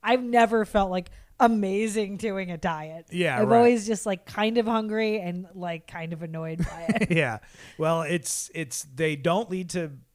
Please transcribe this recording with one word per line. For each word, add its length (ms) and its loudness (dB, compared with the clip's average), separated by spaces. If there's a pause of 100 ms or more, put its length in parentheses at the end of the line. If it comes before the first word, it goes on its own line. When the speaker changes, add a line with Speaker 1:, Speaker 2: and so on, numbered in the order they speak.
Speaker 1:
I've 200 2
never 440 4
felt, 240 0
like, 200 -4 (280)
amazing 800 2
doing 320 -4
a 80 -8
diet. 520 -6
Speaker 2:
Yeah, 300 0
Speaker 1:
I'm 80 4
Speaker 2:
right. 80 8
Speaker 1:
always 300 6
just, 180 -2
like, 220 -4
kind 320 0
of 80 2
hungry 540 0
and, 340 -6
like, 320 -8
kind 260 -10
of 100 -8
annoyed 360 -8
by 280 -6 (140)
it. 100 0
Speaker 2:
<laughs> 60 4
Yeah. 220 0 (400)
Well, 240 0
it's, 520 -4
it's, 280 -8 (120)
they 220 -2
don't 340 0
lead 200 -6
to 220 -6 (220)